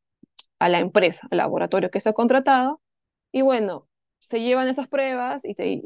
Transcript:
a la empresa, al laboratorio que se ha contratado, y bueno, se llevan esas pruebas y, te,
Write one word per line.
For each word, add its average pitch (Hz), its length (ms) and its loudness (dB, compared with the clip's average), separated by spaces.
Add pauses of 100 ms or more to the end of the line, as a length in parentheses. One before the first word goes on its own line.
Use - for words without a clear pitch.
(580)
a 175 100 2
la 175 120 4
empresa, 180 500 0
al 180 80 0
laboratorio 175 520 0
que - 100 -2
se - 80 0
ha 214 40 0
contratado, 262 680 2 (500)
y 262 120 -2
bueno, 220 440 0 (320)
se - 220 -6
llevan 254 280 0
esas 262 200 -4
pruebas 269 560 -4
y, 208 100 -10
te, 185 320 -4